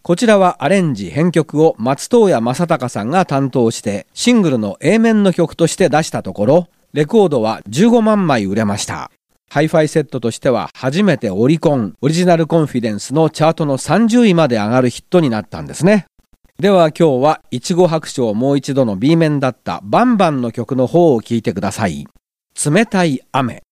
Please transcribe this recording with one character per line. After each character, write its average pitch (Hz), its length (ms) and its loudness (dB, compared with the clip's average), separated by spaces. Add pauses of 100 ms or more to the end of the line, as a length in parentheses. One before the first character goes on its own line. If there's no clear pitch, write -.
こ 175 140 0
ち 240 100 -2
ら 220 120 4
は 185 260 0
ア 139 60 -2
レ 196 120 2
ン 156 120 -2
ジ 101 160 -8
編 165 220 0
曲 151 320 0
を 160 140 4
松 127 320 -4
任 226 200 4
谷 135 120 0
正 131 260 -2
隆 139 260 -2
さ 104 100 -6
ん 110 60 -6
が 180 160 0
担 139 260 -2
当 120 200 2
し - 100 -10
て、 101 320 -8
シ - 200 0
ン 233 80 4
グ 165 100 2
ル 127 60 0
の 104 220 -6
A 196 200 2
面 220 240 2
の 190 100 2
曲 165 220 -2
と 170 120 0
し - 80 -4
て 180 140 0
出 147 140 2
し - 80 -8
た 117 120 -6
と 98 80 -10
こ 98 140 -2
ろ、 165 220 2 (260)
レ 147 120 0
コ 196 220 2
ー - 20 0
ド 135 120 0
は 107 280 -4
十 143 180 2
五 233 140 4
万 214 260 0
枚 123 160 0
売 98 120 -4
れ 110 100 0
ま 101 120 -2
し - 80 -8
た。 - 240 -12 (400)
ハ 143 120 0
イ 156 80 0
フ 170 80 0
ァ 160 80 4
イ - 20 -6
セ 156 140 -2
ッ - 20 -6
ト 131 160 -10
と 117 100 -4
し - 100 -8
て 151 100 -2
は 104 240 -2
初 143 300 -4
め 175 140 2
て 110 120 -6
オ 101 180 0
リ 160 100 4
コ 151 200 0
ン、 107 240 -4
オ 127 80 -2
リ 156 40 -2
ジ 175 120 0
ナ 175 100 4
ル 160 120 -2
コ 165 120 0
ン 151 80 0
フ 127 120 -4
ィ - 20 -2
デ 113 80 -4
ン 104 100 -6
ス - 140 -10
の 156 160 2
チ - 140 -2
ャ 160 80 4
ー - 20 -4
ト 160 120 -4
の 139 120 -2
三 202 320 0
十 240 180 4
位 190 60 4
ま 165 160 2
で 120 80 0
上 104 100 -2
が 123 140 2
る 123 80 2
ヒ - 100 -8
ッ - 100 -20
ト 180 120 2
に 147 80 0
な 110 120 -4
っ - 60 -16
た - 140 -12
ん 147 60 -12
で 143 60 -14
す 143 120 -4
ね。 202 200 4 (540)
で 180 100 4
は 175 200 4
今 147 320 0
日 - 20 2
は、 151 260 0
い 123 120 -8
ち - 120 -6
ご 175 140 4
白 160 220 -4
書 120 200 -2
を 104 60 -2
も 127 160 0
う 143 60 2
一 139 160 -6
度 131 120 2
の 101 120 -4
B 139 180 2
面 151 240 0
だ 131 100 -2
っ 123 80 -8
た - 260 -10
バ 139 200 0
ン 247 140 2
バ 185 140 2
ン 135 100 -4
の 120 100 -4
曲 120 240 -6
の 127 100 2
方 160 300 4
を 113 60 -2
聴 - 140 -6
い 113 60 -2
て 107 120 -4
く 90 80 -6
だ 98 100 -4
さ 110 160 -4
い。 71 180 -8 (580)
冷 175 220 2
た 185 200 -2
い 139 160 -2 (100)
雨。 120 400 -4